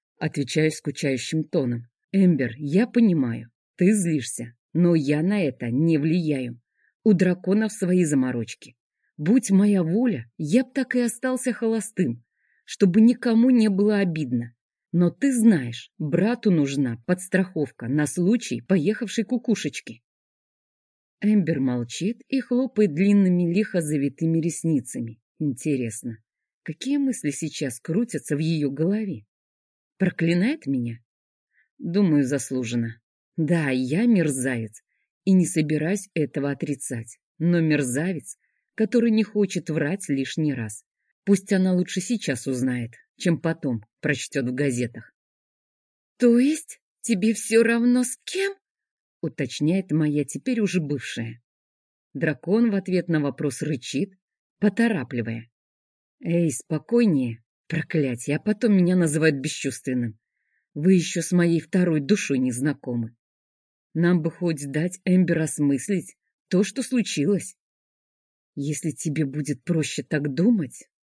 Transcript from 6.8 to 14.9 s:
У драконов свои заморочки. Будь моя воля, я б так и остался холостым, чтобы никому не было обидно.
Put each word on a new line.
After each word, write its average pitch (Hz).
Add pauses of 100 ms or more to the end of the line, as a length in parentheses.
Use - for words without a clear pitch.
У 214
драконов 185
свои 180
заморочки. 127 (420)
Будь 190
моя 196
воля, 175
я 175
б 262
так 262
и 247
остался 254
холостым, 208 (420)
чтобы 196
никому 233
не 233
было 208
обидно. 143 (380)